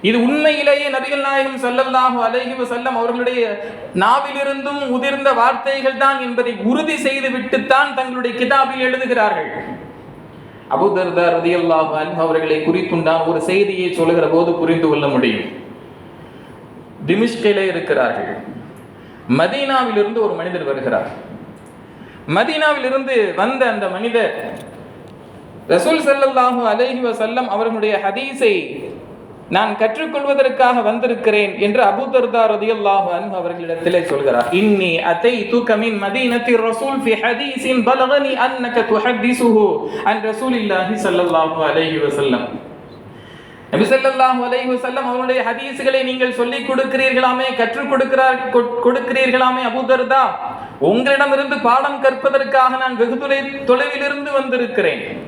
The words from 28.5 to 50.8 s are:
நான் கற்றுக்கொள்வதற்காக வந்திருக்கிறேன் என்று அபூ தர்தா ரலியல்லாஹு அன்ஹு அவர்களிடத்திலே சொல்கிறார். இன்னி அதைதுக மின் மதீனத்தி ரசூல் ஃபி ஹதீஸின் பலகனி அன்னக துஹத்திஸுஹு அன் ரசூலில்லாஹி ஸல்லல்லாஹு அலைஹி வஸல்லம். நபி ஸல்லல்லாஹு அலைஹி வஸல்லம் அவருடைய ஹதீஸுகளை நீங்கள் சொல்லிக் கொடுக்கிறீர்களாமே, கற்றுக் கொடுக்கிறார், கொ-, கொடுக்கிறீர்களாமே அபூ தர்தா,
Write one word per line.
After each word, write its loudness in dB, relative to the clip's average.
நான் 2
கற்றுக்கொள்வதற்காக 2
வந்திருக்கிறேன் 0
என்று 2
அபூ 0
தர்தா 2
ரலியல்லாஹு 0
அன்ஹு -6
அவர்களிடத்திலே -2
சொல்கிறார். 2
இன்னி 4
அதைதுக 0
மின் -2
மதீனத்தி 0
ரசூல் -2
ஃபி 2
ஹதீஸின் -2
பலகனி 2
அன்னக -2
துஹத்திஸுஹு 2
அன் -2
ரசூலில்லாஹி -2
ஸல்லல்லாஹு 0
அலைஹி 0
வஸல்லம். 0
நபி 2
ஸல்லல்லாஹு 2
அலைஹி -2
வஸல்லம் -4
அவருடைய -2
ஹதீஸுகளை -2
நீங்கள் -2
சொல்லிக் -2
கொடுக்கிறீர்களாமே, 0
கற்றுக் -2
கொடுக்கிறார், 2
கொ-, 4
கொடுக்கிறீர்களாமே 2
அபூ -4
தர்தா, 4